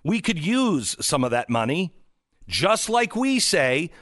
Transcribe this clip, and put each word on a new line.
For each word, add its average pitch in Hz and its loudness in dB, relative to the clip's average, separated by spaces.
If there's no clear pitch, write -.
We 202 -2
could 220 -2
use 190 0
some 135 0
of 123 0
that 120 0
money." 127 -2
Just 196 0
like 240 0
we 262 2
say, 147 0